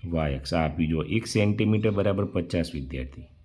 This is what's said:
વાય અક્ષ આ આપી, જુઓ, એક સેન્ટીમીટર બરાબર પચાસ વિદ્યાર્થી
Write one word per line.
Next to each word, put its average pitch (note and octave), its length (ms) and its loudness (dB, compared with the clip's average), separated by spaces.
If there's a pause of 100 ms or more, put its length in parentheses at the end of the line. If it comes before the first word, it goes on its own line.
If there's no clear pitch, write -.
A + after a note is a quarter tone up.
વાય D#2 320 0
અક્ષ E2 160 -6
આ D#2+ 100 4
આપી, D#2 220 0
જુઓ, D#2+ 160 0
એક A2 240 -2
સેન્ટીમીટર G#2+ 640 2
બરાબર G2+ 340 2
પચાસ E2+ 500 -2
વિદ્યાર્થી C2+ 520 -8 (180)